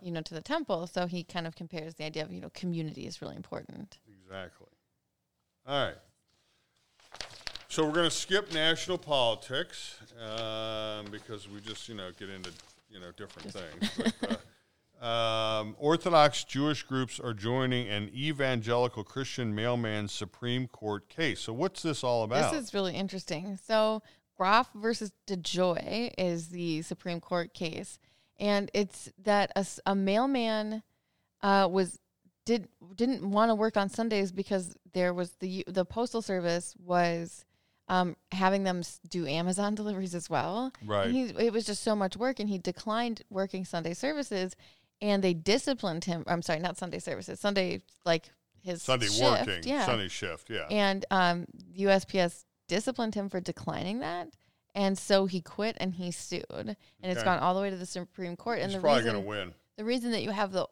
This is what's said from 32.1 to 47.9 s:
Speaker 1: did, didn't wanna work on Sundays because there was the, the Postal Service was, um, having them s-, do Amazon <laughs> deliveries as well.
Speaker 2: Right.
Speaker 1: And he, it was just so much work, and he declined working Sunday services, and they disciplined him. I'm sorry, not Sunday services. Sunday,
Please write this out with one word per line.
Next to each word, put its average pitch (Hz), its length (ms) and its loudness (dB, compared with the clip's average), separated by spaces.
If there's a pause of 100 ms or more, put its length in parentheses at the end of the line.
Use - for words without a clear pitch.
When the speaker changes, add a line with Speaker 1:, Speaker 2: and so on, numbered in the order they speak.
Speaker 1:
did, 220 220 2 (280)
didn't 233 340 2
wanna 220 260 6
work 220 220 2
on 196 120 2
Sundays 208 420 0
because 185 440 -2 (180)
there 180 200 4
was 175 260 -2
the, 185 280 -4
the 185 180 2
Postal 233 360 -2
Service 175 560 -2
was, 175 680 0 (440)
um, 180 260 2 (160)
having 190 320 4
them 180 160 2
s-, - 280 -8
do 170 200 -4
Amazon 185 480 0
<laughs> 208 40 -2
deliveries 190 360 -4
as 170 140 -6
well. 180 440 0 (100)
Speaker 2:
Right. 104 240 2
Speaker 1:
And 240 80 2
he, 262 80 2 (220)
it 233 80 2
was 220 120 0
just 208 180 -4
so 220 120 2
much 190 220 0
work, 247 220 0
and 208 100 -2
he 196 80 0
declined 220 720 -2
working 190 360 -2
Sunday 170 280 -4
services, 240 600 -2 (460)
and 202 220 4
they 185 100 6
disciplined 196 720 0
him. 170 200 -2
I'm 170 160 0
sorry, 165 180 0
not 175 180 -4
Sunday 175 220 -6
services. 175 420 -8
Sunday, 190 400 0 (240)